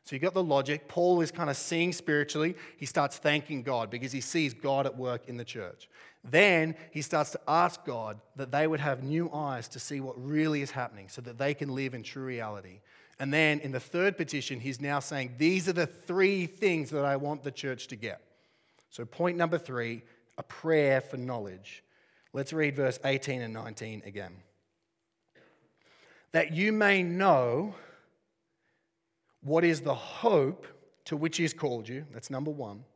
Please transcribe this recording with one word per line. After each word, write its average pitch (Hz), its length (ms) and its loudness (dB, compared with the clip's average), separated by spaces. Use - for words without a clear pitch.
So - 120 -10
you 131 40 -4
got 185 140 2
the 190 100 2
logic. 147 440 2
Paul 175 340 4
is 151 100 0
kinda 151 220 -2
seeing 170 400 0
spiritually. 151 640 0
He 139 100 -8
starts 143 320 0
thanking 147 420 0
God 117 300 -2
because 123 200 -6
he 135 80 -6
sees 139 360 0
God 139 320 0
at 127 100 -4
work 123 320 -4
in 120 80 -8
the 117 80 -8
church. 101 420 -12
Then 160 520 6
he 151 140 -6
starts 151 280 0
to - 160 -8
ask 165 380 4
God 110 340 -6
that 135 160 -8
they 147 140 2
would 160 140 0
have 135 240 -2
new 156 280 -2
eyes 139 380 -6
to 127 100 -14
see 143 200 -8
what 131 240 -8
really 151 400 2
is 135 80 -6
happening 110 360 -8
so - 140 -14
that 120 160 -12
they 139 160 0
can 139 220 -4
live 131 180 -4
in 120 80 -8
true 131 240 -10
reality. 104 540 -8
And 135 120 -2
then 151 280 4
in 139 120 -6
the 127 80 -2
third 180 380 0
petition, 143 420 -4
he's 127 220 -8
now 143 180 0
saying, 131 380 -6
"These 175 320 4
are 180 40 0
the 170 120 2
three 185 640 0
things 160 420 0
that 143 160 0
I 139 100 2
want 143 280 -4
the 139 80 -6
church 127 380 -8
to 127 60 -12
get." 101 260 -10
So - 160 -12
point 175 320 0
number 170 220 2
three, 117 420 -4
a - 80 -10
prayer 147 560 4
for 131 180 -8
knowledge. 107 640 -8
Let's 135 200 -4
read 151 220 2
verse 135 300 2
eighteen 135 380 0
and 113 100 -6
nineteen 110 500 -8
again. 92 400 -12
"That 160 200 2
you 196 220 2
may 202 300 6
know 170 720 4
what 160 220 2
is 165 180 4
the 139 140 0
hope 165 720 0
to 160 100 -4
which 156 220 -2
he 175 60 2
has 156 100 0
called 120 340 -4
you," 139 240 -10
that's 113 180 -14
number 139 220 -4
one. 120 320 -10